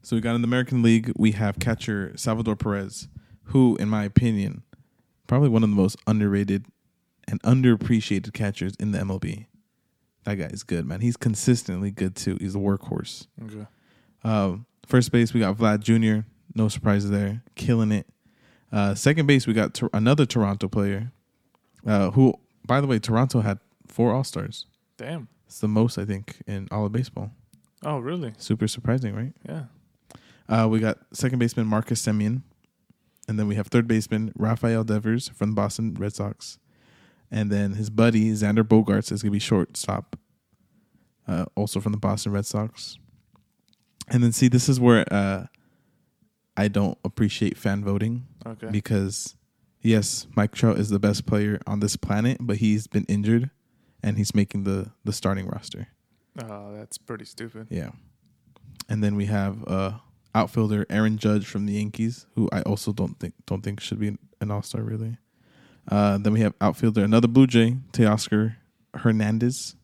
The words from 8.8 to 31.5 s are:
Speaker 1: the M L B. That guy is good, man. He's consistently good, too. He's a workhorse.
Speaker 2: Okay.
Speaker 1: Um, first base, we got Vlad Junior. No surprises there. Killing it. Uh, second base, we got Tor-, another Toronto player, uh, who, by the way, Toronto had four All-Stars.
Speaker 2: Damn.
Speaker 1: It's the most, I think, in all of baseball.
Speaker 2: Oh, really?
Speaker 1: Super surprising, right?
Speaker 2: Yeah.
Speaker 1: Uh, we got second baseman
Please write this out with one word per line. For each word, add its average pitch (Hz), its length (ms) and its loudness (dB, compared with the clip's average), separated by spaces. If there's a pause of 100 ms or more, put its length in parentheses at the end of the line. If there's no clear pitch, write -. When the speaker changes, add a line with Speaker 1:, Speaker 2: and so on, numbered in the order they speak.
Speaker 1:
the 95 80 -2
M 95 100 -4
L 95 80 -4
B. 104 280 -8 (760)
That 101 120 -4
guy 80 100 -6
is - 160 -12
good, 82 240 -4
man. 87 140 -8
He's 120 160 0
consistently 104 760 0
good, 95 260 -4
too. - 240 -4
He's 95 140 -6
a 101 40 -2
workhorse. - 680 -4 (180)
Speaker 2:
Okay. 107 220 -14 (580)
Speaker 1:
Um, 104 400 0 (220)
first 123 260 4
base, 117 220 4
we 117 60 2
got 98 180 0
Vlad 104 220 4
Junior. 110 440 2 (300)
No 110 140 2
surprises 101 420 0
there. 101 320 -2 (120)
Killing 113 380 2
it. 104 140 -2 (680)
Uh, 101 220 0
second 147 320 2
base, 135 200 4
we 113 60 0
got 110 220 0
Tor-, - 180 -4
another 131 320 4
Toronto 101 440 0
player, 101 440 -2 (760)
uh, 101 260 2
who, 131 200 6 (340)
by 127 140 2
the 143 60 0
way, 123 120 0
Toronto 117 420 0
had 101 180 -2 (280)
four 117 280 0
All-Stars. - 500 -6 (320)
Speaker 2:
Damn. 131 320 -12 (180)
Speaker 1:
It's - 140 -20
the 107 80 -2
most, 110 300 2
I 98 80 -6
think, 101 400 -10
in 98 240 -8
all 104 160 -2
of 101 60 -4
baseball. 110 380 -6 (540)
Speaker 2:
Oh, 151 140 -4
really? 131 400 -6
Speaker 1:
Super 107 300 -2
surprising, 117 460 -2
right? 120 200 -8 (120)
Speaker 2:
Yeah. 156 180 -10 (840)
Speaker 1:
Uh, 113 200 2
we 110 120 2
got 110 180 -2 (140)
second 127 280 -2
baseman 117 260 0